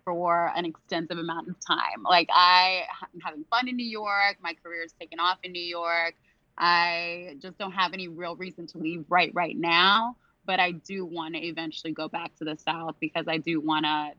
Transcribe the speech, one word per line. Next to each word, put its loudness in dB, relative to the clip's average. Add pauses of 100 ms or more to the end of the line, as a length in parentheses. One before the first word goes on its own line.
for 2
an -2
extensive -6
amount -6
of -8 (100)
time. -2
Like, 6
I, 6 (180)
I'm -16
having -10
fun 0
in -4
New -6
York. 0
My -4
career -10
is -12
taking -10
off 2
in -12
New -6
York. -2 (420)
I 2
just -14
don't -6
have 0
any -8
real -8
reason -12
to -14
leave -4
right, 4
right -2
now. 4 (260)
But 2
I 4
do -8
wanna -8
eventually -8
go -6
back -8
to -12
the -6
South -4
because -4
I -2
do -2
wanna 0